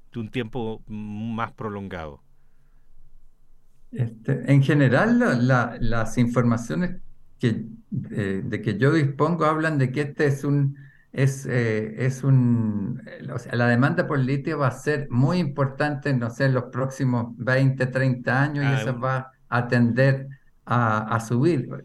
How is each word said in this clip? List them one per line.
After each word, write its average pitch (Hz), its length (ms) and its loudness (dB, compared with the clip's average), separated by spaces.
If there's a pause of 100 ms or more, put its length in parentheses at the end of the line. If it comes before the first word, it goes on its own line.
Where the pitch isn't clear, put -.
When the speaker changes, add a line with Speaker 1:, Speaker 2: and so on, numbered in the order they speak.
(120)
Speaker 1:
de 120 80 -10
un 110 100 -8
tiempo 113 580 -8
más 107 680 -8
prolongado? 92 680 -10 (1700)
Speaker 2:
Este, 139 580 -2
en 139 100 8
general, 151 560 4
la, 220 180 2
la, 120 440 2
las 117 380 0
informaciones 123 800 0 (420)
que, 110 280 0 (440)
eh, 98 320 -4
de 104 180 -4
que 101 160 -2
yo 135 140 4
dispongo 156 540 2
hablan 156 320 0
de 131 160 2
que 147 80 -2
este 147 240 -2
es 139 180 0
un, 143 320 2 (380)
es, 135 320 0
eh, 113 600 -2
es 135 200 -2
un, 117 800 2
eh, - 260 -14
o 120 80 -6
sea, - 160 -8
la 120 120 2
demanda 143 400 2
por 151 120 -2
litio 139 380 -2
va 143 100 2
a 131 40 0
ser - 380 -4
muy 143 280 2
importante, 143 760 -2
no 120 180 0
sé, 139 160 0
en 131 60 2
los 123 120 0
próximos 123 720 -2
veinte, 131 480 2
treinta 131 580 0
años, 143 220 -2
y - 20 2
Speaker 1:
Ah, 113 140 2
Speaker 2:
eso 120 120 -2
Speaker 1:
un 120 80 -8
Speaker 2:
va 131 300 -4 (160)
a 120 220 0
tender 131 580 4 (380)
a, 113 500 0
a 113 60 2
subir. 139 480 0 (160)